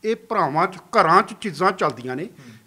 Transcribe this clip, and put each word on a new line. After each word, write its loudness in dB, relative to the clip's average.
ਇਹ -2
ਭਰਾਵਾਂ -2
'ਚ, -8
ਘਰਾਂ 4
'ਚ -6
ਚੀਜ਼ਾਂ 0
ਚੱਲਦੀਆਂ -4
ਨੇ -10